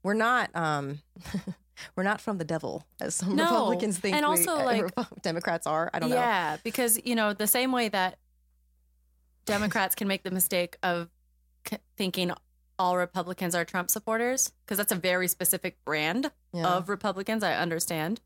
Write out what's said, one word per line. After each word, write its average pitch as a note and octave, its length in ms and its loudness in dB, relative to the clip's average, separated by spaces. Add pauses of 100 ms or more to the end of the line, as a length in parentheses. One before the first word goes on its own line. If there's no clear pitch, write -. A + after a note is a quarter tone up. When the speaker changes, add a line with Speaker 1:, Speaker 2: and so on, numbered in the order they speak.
Speaker 1:
we're G3 120 0
not, A3+ 400 2
um, D3 460 -2 (480)
<laughs> - 480 -14
we're F#3 80 -2
not G3+ 160 0
from G#3 180 -4
the E3+ 60 -4
devil, D#3 400 -4 (160)
as - 140 -4
some F#3+ 220 -2
Speaker 2:
No. D#4 80 4
Speaker 1:
Republicans G3 540 2
think G3 180 0
Speaker 2:
And D4 80 2
Speaker 1:
we, D4 60 4
Speaker 2:
also, E4+ 300 2
Speaker 1:
uh, C4+ 40 2
Speaker 2:
like A#3 200 2
Speaker 1:
Repu-, - 380 -6
Democrats E3+ 440 -2
are. D#3 260 0
I - 60 -4
don't E3+ 120 0
know. B3 60 2
Speaker 2:
Yeah, F#3+ 480 2
because, A#3+ 400 2
you A#3+ 100 0
know, G#3+ 180 2
the G#3+ 140 -2
same C4 260 2
way A#3+ 160 2
that F#3 300 0 (1300)
Democrats G3+ 480 2
can G3+ 140 -2
make F#3+ 140 0
the F#3 80 -6
mistake F3+ 520 0
of F3 260 0 (600)
c-, G#3 100 -6 (180)
thinking F#3 360 -2 (460)
all F3+ 180 4
Republicans F3+ 580 -2
are E3+ 100 2
Trump F3+ 260 -2
supporters, A#3 600 0 (140)
'cause G3 120 -2
that's G3+ 140 0
a G3 40 2
very F3+ 320 2
specific - 560 -2
brand D#3+ 460 0 (220)
Speaker 1:
Yeah. E3+ 140 0
Speaker 2:
of F3+ 220 2
Republicans, G3+ 540 -2
I F3 120 2
understand. E3 720 -2